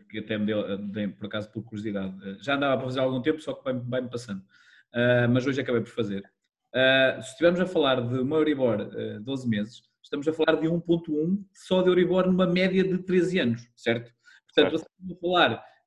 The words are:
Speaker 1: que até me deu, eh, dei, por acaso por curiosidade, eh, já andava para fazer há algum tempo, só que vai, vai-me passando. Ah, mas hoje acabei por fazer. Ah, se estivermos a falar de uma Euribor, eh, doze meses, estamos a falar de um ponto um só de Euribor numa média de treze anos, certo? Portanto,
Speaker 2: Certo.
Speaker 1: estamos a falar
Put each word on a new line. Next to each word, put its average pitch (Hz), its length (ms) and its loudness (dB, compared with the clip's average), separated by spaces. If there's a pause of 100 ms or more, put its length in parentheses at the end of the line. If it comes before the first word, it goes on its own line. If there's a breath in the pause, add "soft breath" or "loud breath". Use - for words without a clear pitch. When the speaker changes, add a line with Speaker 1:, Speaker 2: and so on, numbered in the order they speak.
Speaker 1:
que 110 100 -10
até 107 180 -6
me 104 80 -2
deu, 107 140 0 (100)
eh, 101 80 -4
dei, 104 300 -6
por 101 200 -10
acaso 104 220 -8
por 107 140 -10
curiosidade, 98 500 -8 (120)
eh, 98 160 -12
já 113 140 -4
andava 139 200 0
para 127 120 -4
fazer 127 120 -4
há 131 40 0
algum 131 180 -2
tempo, 156 180 -2
só 139 140 -8
que - 100 -14
vai, 131 100 -4
vai-me 123 360 -6
passando. 104 340 -10 (500 soft breath)
Ah, 123 360 4
mas 127 180 2
hoje 139 140 0
acabei 127 180 0
por 107 120 -6
fazer. 101 300 -4 (540)
Ah, 131 460 4
se - 80 -14
estivermos 175 320 2
a 180 40 2
falar 135 360 2
de 123 180 -2
uma 139 160 -2
Euribor, 135 460 2 (120)
eh, 110 280 -8
doze 127 260 -6
meses, 107 420 -4 (140)
estamos 143 240 -6
a 156 60 0
falar 156 260 2
de 156 80 0
um 170 100 0
ponto 170 360 0
um 170 280 0 (120)
só - 280 0
de 185 60 4
Euribor 180 400 4
numa 185 180 4
média 185 380 2
de 180 140 0
treze 180 420 2
anos, 117 220 0 (160)
certo? - 340 -2 (360 soft breath)
Portanto, - 300 2
Speaker 2:
Certo. - 140 -8
Speaker 1:
estamos 185 220 -14
a - 80 -14
falar 170 420 2 (240 loud breath)